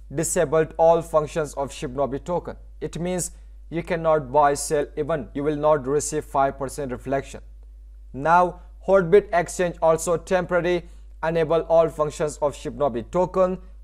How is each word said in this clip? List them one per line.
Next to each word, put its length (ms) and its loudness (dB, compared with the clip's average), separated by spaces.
disabled 640 0
all 240 6
functions 540 -2
of 160 -6
Shibnobi 520 -6
token. 340 -6
It 180 -10
means 300 -6
you 120 -6
cannot 480 0
buy, 220 4
sell, 320 -2
even 360 -4
you 120 -6
will 100 0
not 320 2
receive 380 -2
five 340 -2
percent 320 -8
reflection. 500 -6
Now, 500 2
Hotbit 440 6
exchange 480 -2
also 360 2
temporarily 720 0
enable 380 0
all 280 4
functions 500 -4
of 180 -2
Shibnobi 560 -4
token. 460 0